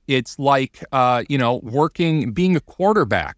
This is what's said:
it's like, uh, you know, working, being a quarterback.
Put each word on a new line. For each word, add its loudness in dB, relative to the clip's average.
it's -2
like, 0
uh, 2
you -2
know, 0
working, -2
being 2
a 0
quarterback. -2